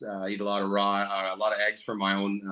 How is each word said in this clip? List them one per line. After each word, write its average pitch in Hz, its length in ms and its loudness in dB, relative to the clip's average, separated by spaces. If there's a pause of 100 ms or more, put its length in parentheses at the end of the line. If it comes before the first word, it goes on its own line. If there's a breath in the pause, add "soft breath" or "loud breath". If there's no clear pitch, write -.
uh, 98 220 -6
eat 101 140 -4
a 104 40 -2
lot 101 180 0
of 98 80 0
raw, 101 240 4
uh, 98 380 0
a 95 60 -6
lot 107 140 2
of 101 80 0
eggs 107 200 0
from 110 180 -6
my 98 160 2
own, 101 380 0